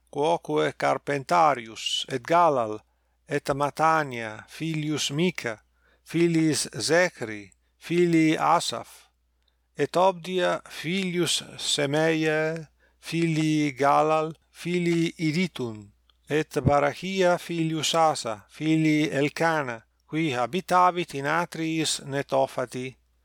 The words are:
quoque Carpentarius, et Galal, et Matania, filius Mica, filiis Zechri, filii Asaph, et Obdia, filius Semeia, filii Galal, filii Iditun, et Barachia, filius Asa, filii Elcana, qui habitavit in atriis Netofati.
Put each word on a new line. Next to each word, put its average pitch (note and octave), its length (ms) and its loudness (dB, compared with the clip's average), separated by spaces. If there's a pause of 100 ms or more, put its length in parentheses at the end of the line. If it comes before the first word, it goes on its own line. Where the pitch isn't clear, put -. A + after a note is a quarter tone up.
(120)
quoque D3+ 680 -2
Carpentarius, C#3 1300 0
et C3 140 -4
Galal, C3+ 560 2 (500)
et C#3+ 260 -4
Matania, C#3 920 0
filius D3+ 640 -4
Mica, C#3+ 460 -2 (460)
filiis D#3+ 640 2 (100)
Zechri, A#2+ 720 0 (260)
filii E3 600 2
Asaph, D3 720 -2 (680)
et D3 200 -2
Obdia, F3 720 0
filius F3 720 -2 (140)
Semeia, D#3 1080 0 (320)
filii D#3 720 0
Galal, D3+ 600 2 (180)
filii E3+ 680 -2
Iditun, C3+ 760 -4 (380)
et D3+ 320 -2
Barachia, E3+ 760 2
filius D#3+ 580 -2
Asa, C#3 440 0 (100)
filii D#3 600 2
Elcana, D3 720 -2 (260)
qui D#3 240 -2
habitavit F3 840 0
in C#3 120 -4
atriis D#3+ 760 -2
Netofati. C3+ 920 -2 (300)